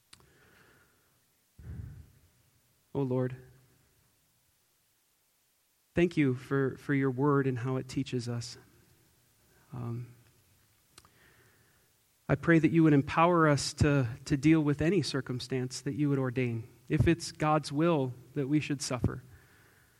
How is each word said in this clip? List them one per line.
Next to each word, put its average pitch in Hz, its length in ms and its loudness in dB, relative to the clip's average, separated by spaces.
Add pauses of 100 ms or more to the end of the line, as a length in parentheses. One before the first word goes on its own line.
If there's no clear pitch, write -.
(3000)
Oh 143 80 -2
Lord, 127 340 -2 (2500)
thank 170 220 2
you 135 180 4
for, 131 420 -2
for - 160 -4
your 135 160 0
word 139 380 2
and 127 100 -2
how 131 200 -4
it 131 100 -8
teaches 127 420 -6
us. 120 280 -8 (1160)
Um, 120 340 -10 (2250)
I 147 60 2
pray 165 240 4
that 156 120 2
you 160 120 4
would 160 100 6
empower 165 540 4
us 143 280 2
to, 143 320 2 (180)
to 151 120 -2
deal 156 240 4
with 147 200 0
any 160 200 2
circumstance 127 800 -6
that 143 140 -6
you 147 140 0
would 139 100 0
ordain, 123 460 -2 (240)
if 151 180 2
it's 165 240 0
God's 151 400 0
will 147 420 0 (220)
that 139 120 -4
we 151 120 2
should 139 220 -4
suffer. 127 420 -4 (760)